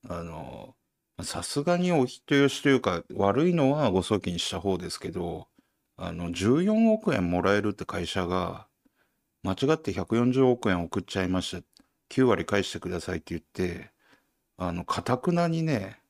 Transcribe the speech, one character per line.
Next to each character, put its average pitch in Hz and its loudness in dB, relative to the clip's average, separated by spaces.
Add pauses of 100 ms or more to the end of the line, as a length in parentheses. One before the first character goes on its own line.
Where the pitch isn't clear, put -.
あ 85 -8
の、 76 -14 (480)
さ - -6
す 143 -4
が 175 2
に 180 2
お 143 4
人 - -2
よ 139 6
し - -2
と 147 4
い 139 8
う 127 6
か、 87 0 (120)
悪 104 4
い 175 2
の 135 4
は 143 2
誤 92 2
送 104 0
金 87 -4
し - -4
た 95 -6
方 95 0
で 87 -8
す - -10
け - -8
ど、 85 -8 (500)
あ 87 -8
の、 85 -6
十 104 2
四 220 4
億 214 0
円 90 0
も 87 2
ら 98 4
え 104 2
る 104 0
っ 98 -4
て - -8
会 90 -6
社 90 -2
が、 90 -4 (760)
間 95 -2
違 - -2 (180)
っ 156 2
て - -6
百 92 -2
四 120 2
十 131 4
億 120 2
円 87 0
送 82 -6
っ 90 -8
ち - -6
ゃ 92 2
い 92 0
ま 90 0
し 90 -8
た。 - -18 (420)
九 131 2
割 95 2
返 98 2
し - -4
て - -8
く 90 -8
だ 90 -4
さ 90 -6
い - -4
っ 78 -6
て - -10
言 82 -6
っ - -10
て、 90 -8 (680)
あ 90 -4
の、 87 -6
頑 - -2
な 170 2
に 165 0
ね 110 -4 (100)